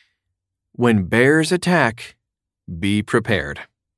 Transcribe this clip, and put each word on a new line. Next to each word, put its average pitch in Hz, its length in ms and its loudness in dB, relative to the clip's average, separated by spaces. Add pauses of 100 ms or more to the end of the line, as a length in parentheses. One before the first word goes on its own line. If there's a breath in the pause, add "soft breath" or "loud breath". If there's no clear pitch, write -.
(720 soft breath)
when 113 320 2
bears 147 480 2
attack, 165 640 -2 (640)
be 101 240 0
prepared. 92 580 -2 (380)